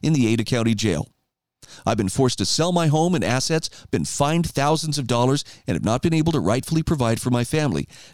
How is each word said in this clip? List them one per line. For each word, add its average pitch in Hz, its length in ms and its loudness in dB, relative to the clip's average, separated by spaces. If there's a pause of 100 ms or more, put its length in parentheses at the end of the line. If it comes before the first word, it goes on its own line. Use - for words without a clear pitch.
in 156 100 2
the 127 140 4
Ada 113 160 2
County 117 320 0
Jail. 101 340 -2 (760)
I've 110 120 0
been 101 120 0
forced 127 300 0
to 101 60 -2
sell 165 260 0
my 170 160 0
home 160 260 2
and 131 100 0
assets, 131 460 -2 (220)
been 90 120 -2
fined 156 460 -2
thousands 151 480 -2
of 135 100 -4
dollars, 127 380 2 (220)
and 92 80 -2
have - 100 -4
not 117 160 0
been 170 140 0
able 160 160 2
to 151 80 0
rightfully 127 420 0
provide 123 400 0
for 127 80 -4
my 120 140 2
family. 127 440 -2 (260)